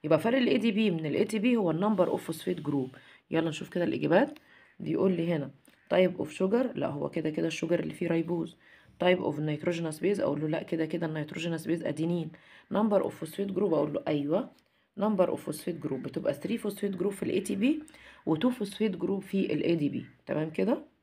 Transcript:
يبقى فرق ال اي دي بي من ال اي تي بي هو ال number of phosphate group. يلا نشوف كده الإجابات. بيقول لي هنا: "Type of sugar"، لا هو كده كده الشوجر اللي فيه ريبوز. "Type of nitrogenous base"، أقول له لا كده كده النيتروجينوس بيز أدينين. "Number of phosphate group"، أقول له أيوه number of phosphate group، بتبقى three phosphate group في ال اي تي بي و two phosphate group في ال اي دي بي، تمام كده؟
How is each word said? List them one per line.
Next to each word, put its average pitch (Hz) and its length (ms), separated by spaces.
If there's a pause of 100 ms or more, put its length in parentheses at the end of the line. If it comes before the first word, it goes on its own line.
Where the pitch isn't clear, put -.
يبقى 156 140
فرق 233 200
ال 247 100
اي 254 100
دي 226 140
بي 214 180
من 160 160
ال 143 80
اي 214 100
تي 220 140
بي 240 180
هو 185 140
ال 156 140
number 202 240
of 180 120
phosphate 175 500
group. 131 280 (320)
يلا 160 180
نشوف - 200
كده 175 160
الإجابات. 170 540 (420)
بيقول 190 360
لي 165 160
هنا: 143 180 (440)
"Type 185 280
of - 60
sugar"، 226 380 (100)
لا 139 100
هو 143 240
كده 160 200
كده 165 160
الشوجر 165 340
اللي 156 140
فيه 175 140
ريبوز. 165 480 (480)
"Type 180 140
of 147 160
nitrogenous 156 680
base"، 202 200
أقول 147 200
له 156 80
لا 151 140
كده 160 240
كده 165 200
النيتروجينوس 160 600
بيز 170 180
أدينين. 160 460 (440)
"Number 208 280
of - 80
phosphate 196 440
group"، 180 180
أقول 151 200
له - 160
أيوه 151 420 (500)
number 196 260
of - 120
phosphate 156 480
group، 135 80
بتبقى 143 400
three 214 260
phosphate 202 400
group 196 80
في 202 140
ال - 80
اي 196 100
تي 202 160
بي 269 260 (440)
و 160 100
two 247 160
phosphate 208 440
group 190 240
في - 320
ال 151 100
اي 170 140
دي 147 120
بي، 120 180 (200)
تمام 156 240
كده؟ 196 340 (180)